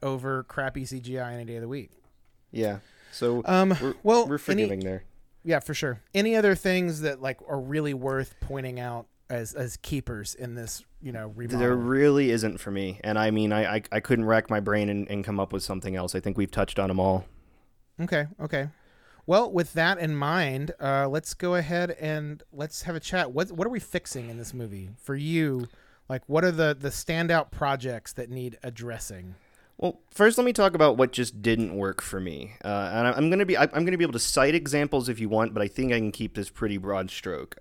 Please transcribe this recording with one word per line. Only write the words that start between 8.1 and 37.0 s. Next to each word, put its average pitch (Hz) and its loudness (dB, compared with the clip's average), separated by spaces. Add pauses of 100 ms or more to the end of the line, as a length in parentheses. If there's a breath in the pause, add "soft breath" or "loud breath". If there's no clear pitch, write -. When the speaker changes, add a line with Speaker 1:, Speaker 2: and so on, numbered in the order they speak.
Speaker 1:
pointing 131 -8
out 120 -8 (200)
as, 117 -6
as 123 -6
keepers 120 -6
in 123 -10
this, 117 -12 (180)
you 135 -10
know, 110 -10
remodel? 120 -4
Speaker 2:
There 123 4
really 135 6
isn't 110 2
for - -10
me. 98 -4
And 107 0
I 110 4
mean, 107 2
I, 107 2
I, 107 -4
I 110 0
couldn't 113 2
rack 110 4
my 107 2
brain 104 0
and, 101 -2
and 101 -4
come 101 -2
up 95 -2
with 95 -4
something 95 -6
else. 90 -4
I 95 0
think 98 -4
we've 101 0
touched - -2
on 98 2
'em 95 0
all. 95 4 (760 soft breath)
Speaker 1:
Okay, 160 -2 (120)
okay. 147 -4 (560 soft breath)
Well, 190 4
with 175 -2
that 170 2
in 156 0
mind, 143 0
uh, 139 2
let's 151 -4
go 180 0
ahead 175 0
and 151 -6 (100)
let's 147 -10
have 175 -6
a 156 -6
chat. 165 -2
What, 170 -2
what 175 -2
are 240 -4
we 240 -4
fixing 131 -6
in 117 -10
this 117 -12
movie 101 -10 (120)
for 139 -6
you? 143 0 (420 soft breath)
Like, 131 -6
what 156 2
are 180 4
the, 156 2
the 139 -4
standout 165 0
projects 131 -4
that 120 -10
need 123 -8
addressing? 110 -12 (420 soft breath)
Speaker 2:
Well, - -4
first, 220 6
let 247 4
me 247 2
talk 196 6
about 151 8
what 127 6
just 113 -4
didn't 113 2
work 98 -2
for - -6
me. 90 -8 (100)
Uh, 101 -2
and 117 2
I, 123 4
I'm 147 2
gonna 196 4
be, 180 2
I, 131 6
I'm 156 0
gonna 185 0
be 170 2
able 147 0
to 117 -2
cite 139 4
examples 147 0
if 117 -4
you 110 -2
want, 110 2
but 107 0
I 101 -2
think 127 0
I 117 2
can 110 0
keep 107 -6
this 98 -6
pretty 104 -4
broad 95 -2